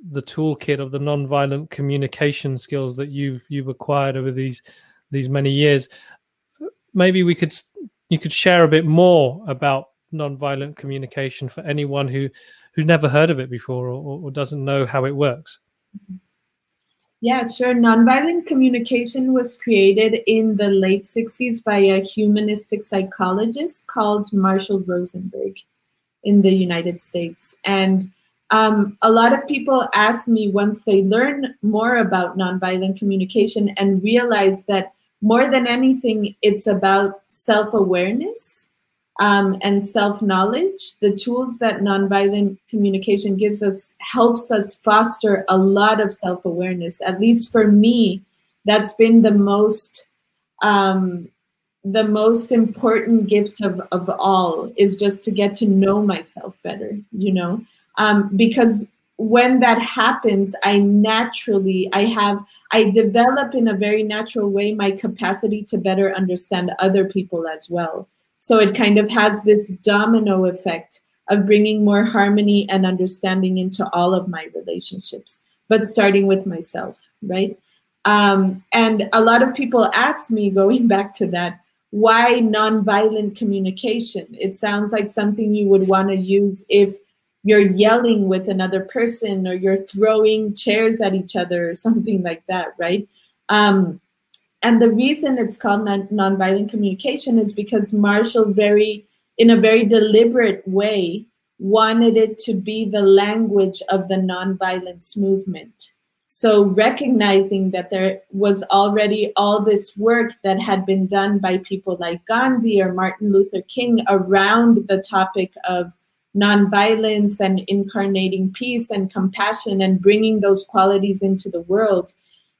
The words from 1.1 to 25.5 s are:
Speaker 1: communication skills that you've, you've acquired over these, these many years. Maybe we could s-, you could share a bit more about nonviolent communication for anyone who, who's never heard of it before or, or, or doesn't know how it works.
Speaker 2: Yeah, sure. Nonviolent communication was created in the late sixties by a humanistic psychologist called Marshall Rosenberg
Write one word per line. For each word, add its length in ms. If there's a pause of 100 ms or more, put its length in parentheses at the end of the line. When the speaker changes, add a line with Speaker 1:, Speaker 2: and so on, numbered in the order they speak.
Speaker 1:
communication 840
skills 400
that 120
you've, 400
you've 200
acquired 480
over 140
these, 320 (480)
these 180
many 220
years. 380 (1040)
Maybe 280
we 120
could 160
s-, 200 (380)
you 100
could 140
share 320
a 40
bit 160
more 640
about 400 (240)
nonviolent 640
communication 720
for 140
anyone 440
who, 220 (460)
who's 100
never 240
heard 220
of 100
it 100
before 380
or, 60
or, 300
or 60
doesn't 340
know 220
how 180
it 120
works. 420 (1600)
Speaker 2:
Yeah, 240
sure. 280
Nonviolent 720
communication 880
was 220
created 720
in 300
the 120
late 380
sixties 540
by 180
a 220
humanistic 840
psychologist 1080
called 440
Marshall 480
Rosenberg 800 (640)